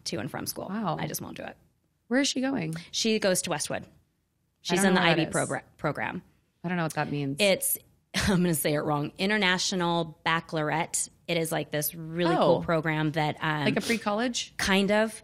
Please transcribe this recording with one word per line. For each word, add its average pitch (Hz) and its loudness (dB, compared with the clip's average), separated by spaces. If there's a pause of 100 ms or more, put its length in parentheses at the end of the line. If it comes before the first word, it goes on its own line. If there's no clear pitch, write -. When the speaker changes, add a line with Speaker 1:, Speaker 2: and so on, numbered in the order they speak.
Speaker 1:
to 165 -6
and 104 -6
from 151 -8
school. - -8
Speaker 2:
Wow. 190 -4
Speaker 1:
I 165 -4
just 156 -8
won't - -12
do - -12
it. - -14 (520)
Speaker 2:
Where 247 2
is 277 2
she 269 -4
going? 247 -4 (160)
Speaker 1:
She 220 0
goes 190 2
to 180 -6
Westwood. - -4
Speaker 2:
I - -20 (760)
Speaker 1:
She's 180 2
Speaker 2:
don't 196 6
Speaker 1:
in 180 6
Speaker 2:
know 180 4
Speaker 1:
the 170 2
Speaker 2:
what 165 6
that 165 2
Speaker 1:
I - 2
B 156 -4
Speaker 2:
is. - -10
Speaker 1:
progra-, 139 0 (160)
program. 147 -4 (420)
Speaker 2:
I 170 -4
don't 180 -2
know 175 0
what 156 -2
that 151 -2
means. 143 -2
Speaker 1:
It's, 190 2 (360)
<laughs> - - (140)
I'm 180 4
gonna 175 4
say 151 0
it 151 2
wrong, 151 -2
International 180 0
Baccalaureate. 160 -2 (200)
It 170 0
is, 165 -2
like, 151 -4
this 151 -2
really 165 0
Speaker 2:
Oh. 349 2
Speaker 1:
cool 170 6
program 156 0
that, 151 0
um, 151 0
Speaker 2:
Like - 2
a 208 -2
free 233 0
college? 226 -2
Speaker 1:
Kind 196 2
of. 214 2